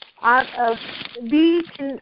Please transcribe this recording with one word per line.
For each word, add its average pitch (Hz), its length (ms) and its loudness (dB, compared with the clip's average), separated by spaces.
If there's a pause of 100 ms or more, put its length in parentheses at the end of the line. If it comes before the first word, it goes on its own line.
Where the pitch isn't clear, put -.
(240)
आ-, 247 180 4
आ, 247 280 -2 (540)
विचिन् 302 800 0